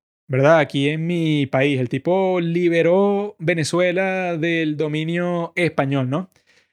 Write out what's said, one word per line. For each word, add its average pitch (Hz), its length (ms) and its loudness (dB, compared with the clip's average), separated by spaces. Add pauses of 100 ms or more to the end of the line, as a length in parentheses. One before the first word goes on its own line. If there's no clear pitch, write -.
(280)
¿verdad? 139 320 4
Aquí 139 300 0
en 160 180 -4
mi 156 400 0
país, 135 320 0
el 123 100 -2
tipo 185 520 0
liberó 175 960 2
Venezuela 175 1000 -2
del 160 380 -2
dominio 165 800 -4
español, 139 540 0
¿no? 170 200 -4 (440)